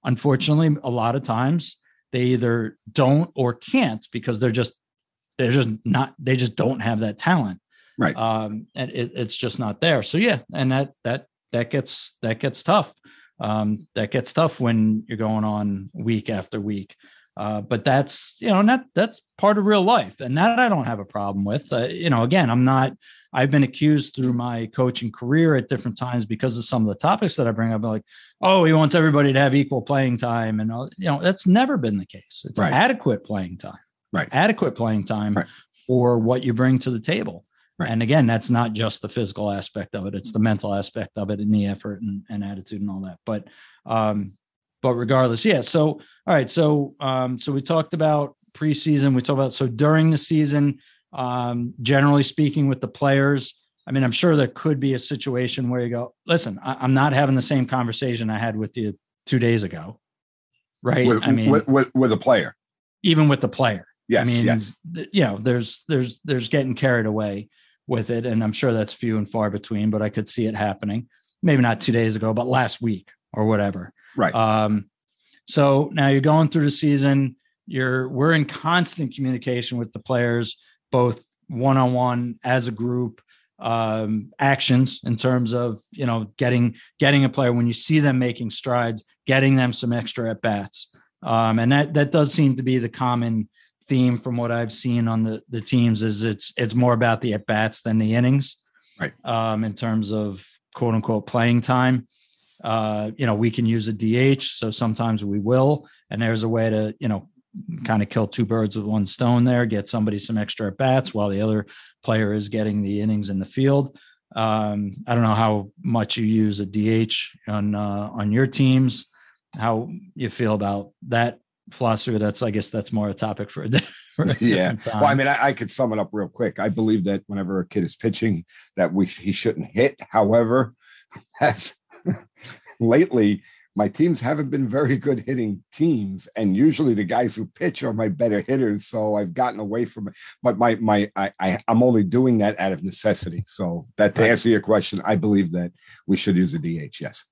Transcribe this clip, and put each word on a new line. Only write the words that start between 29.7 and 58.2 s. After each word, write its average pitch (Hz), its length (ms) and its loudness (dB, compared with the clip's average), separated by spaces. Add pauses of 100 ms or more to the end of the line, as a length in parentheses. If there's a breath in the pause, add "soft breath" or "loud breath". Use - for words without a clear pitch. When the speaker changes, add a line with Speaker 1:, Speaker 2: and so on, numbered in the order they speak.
Speaker 1:
playing 135 380 0
time." 113 420 -2
And, 110 100 -2
uh, 123 180 -8 (100)
you 185 80 -4
know, 147 160 0
that's 190 240 0
never 240 320 4
been 107 180 -2
the 92 80 -4
case. - 400 -20
It's - 140 -8
Speaker 2:
Right. 92 140 2
Speaker 1:
adequate 165 520 2
playing 92 340 -6
time, - 200 -16 (340)
Speaker 2:
Right. - 200 -2
Speaker 1:
adequate 190 400 2
playing 110 320 -2
time 107 300 -2
Speaker 2:
Right. 92 120 -2 (400 loud breath)
Speaker 1:
for 123 320 4
what 123 240 2
you 127 100 0
bring 127 280 4
to 131 100 -4
the 117 100 -4
table. 160 460 -4 (320)
Speaker 2:
Right. 139 120 -4
Speaker 1:
And 113 120 0
again, 127 240 4
that's 113 240 0
not 117 240 2
just 110 260 -4
the 107 80 -10
physical 104 420 -4
aspect 98 440 -8
of 95 120 -8
it. 101 80 -8
It's 92 180 -10
the 110 80 -2
mental 104 340 0
aspect 101 420 -8
of 101 140 -6
it 101 100 -4
and 107 140 0
the 104 120 2
effort 101 360 -8
and, 101 260 -8
and 101 160 -8
attitude 101 380 -10
and 104 80 -6
all 95 120 -10
that. 90 220 -14
But, 107 220 -6 (400 soft breath)
um, 107 460 -2 (500)
but 127 120 2
regardless, 120 500 2
yeah. 180 160 4
So, 151 300 0
all - 100 -10 (340 loud breath)
right. 139 160 2
So, 151 500 2
um, 127 380 -2
so 147 140 -6
we 139 100 0
talked 160 320 0
about 151 400 0 (200)
preseason. 147 600 2
We 127 80 4
talked 135 160 0
about, 135 140 0
so 135 160 -2
during 151 420 4
the 156 80 4
season, 147 600 0 (340 soft breath)
um, 123 720 -4
generally 139 400 6
speaking 147 460 0
with 131 120 -2
the 117 80 -6
players, 139 720 0 (280)
I 131 60 -6
mean, 135 120 2
I'm 127 80 0
sure 170 240 2
there 135 120 4
could 151 320 -2
be 135 140 0
a 131 40 -4
situation 123 720 -4
where 123 140 -2
you 120 80 -4
go, 120 240 -8 (120)
"Listen, 147 360 -2
I, 135 180 -6
I'm 131 140 2
not 139 180 4
having 135 220 2
the 127 80 2
same 131 240 0
conversation 120 640 -4